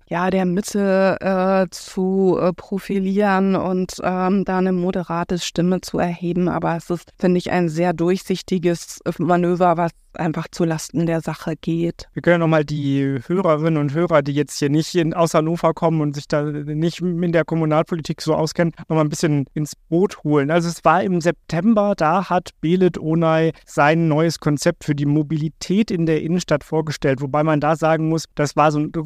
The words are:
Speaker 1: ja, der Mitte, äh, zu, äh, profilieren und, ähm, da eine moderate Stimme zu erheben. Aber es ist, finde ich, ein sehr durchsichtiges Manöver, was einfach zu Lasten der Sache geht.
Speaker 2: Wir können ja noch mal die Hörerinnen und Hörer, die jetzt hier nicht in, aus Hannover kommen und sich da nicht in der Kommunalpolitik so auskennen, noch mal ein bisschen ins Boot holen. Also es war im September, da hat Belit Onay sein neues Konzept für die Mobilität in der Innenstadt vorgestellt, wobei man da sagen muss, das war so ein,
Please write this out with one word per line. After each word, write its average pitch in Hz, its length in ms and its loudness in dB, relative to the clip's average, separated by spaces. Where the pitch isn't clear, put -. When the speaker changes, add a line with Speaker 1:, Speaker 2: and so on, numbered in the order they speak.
Speaker 1:
ja, 180 220 -2
der 190 140 0
Mitte, 190 760 0
äh, 190 500 0
zu, 190 680 0
äh, 180 120 2
profilieren 196 1040 0
und, 185 460 -4
ähm, 185 420 0
da 185 140 -2
eine 185 140 2
moderate 175 640 -2
Stimme 180 420 0
zu - 180 -6
erheben. 175 500 -2
Aber 165 280 -2
es - 140 -12
ist, 175 280 -6
finde 180 200 4
ich, - 120 -4
ein 175 180 0
sehr 170 240 0
durchsichtiges 175 1080 -2
Manöver, 175 580 2
was 170 160 -2
einfach 160 360 -4
zu - 140 -2
Lasten 165 420 -2
der 165 160 -2
Sache 156 340 -8
geht. 165 560 -4
Speaker 2:
Wir - 80 -8
können 170 140 4
ja 170 40 2
noch 165 100 2
mal 156 180 2
die 139 600 -2
Hörerinnen 165 540 0
und 143 140 -2
Hörer, 165 260 4
die 143 120 -4
jetzt 143 260 -2
hier 147 100 0
nicht 156 260 0
in, 165 200 0
aus 165 180 0
Hannover 165 400 2
kommen 160 300 0
und 147 120 -2
sich 143 140 -10
da 151 140 0
nicht 151 580 -4
in 175 320 -2
der 160 140 2
Kommunalpolitik 160 760 -2
so 156 140 0
auskennen, 160 400 0
noch 160 60 0
mal 160 40 4
ein 151 80 2
bisschen 147 460 0
ins 151 200 -6
Boot - 480 -2
holen. 147 280 2
Also 170 180 2
es 170 160 -8
war 185 180 6
im 185 200 0
September, 202 760 0
da 170 320 0
hat 175 220 -2
Belit 180 380 2
Onay 160 540 2
sein 165 440 2
neues 156 300 2
Konzept 151 460 0
für 147 100 0
die 143 120 0
Mobilität 156 840 0
in 175 140 0
der 156 160 0
Innenstadt 165 420 -2
vorgestellt, 151 600 -2
wobei 147 200 -2
man 156 180 2
da 151 140 2
sagen 160 360 0
muss, 160 140 -2
das 147 200 -2
war 151 160 4
so 151 100 0
ein, 151 120 -4